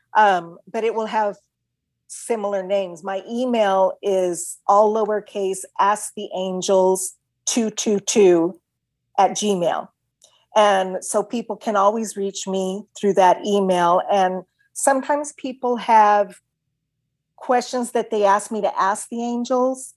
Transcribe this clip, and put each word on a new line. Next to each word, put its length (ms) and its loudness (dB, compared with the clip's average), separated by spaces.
um, 440 2
but 120 -4
it 120 -2
will 120 -4
have 300 -2
similar 540 -6
names. 420 -6
My 240 -8
email 760 0
is 640 -2
all 280 4
lowercase, 640 -4
ask 380 0
the 180 -10
angels 800 0
two 260 -2
two 300 -2
two 580 4
at 140 4
gmail. 560 -2
And 480 2
so 180 -2
people 340 -8
can 200 -4
always 400 0
reach 300 -6
me 380 -4
through 160 2
that 300 4
email. 560 2
And 340 0
sometimes 600 -2
people 440 -6
have 600 4
questions 560 -2
that 180 -4
they 140 0
ask 260 2
me 120 -4
to 180 -2
ask 300 -2
the 120 -8
angels, 760 -2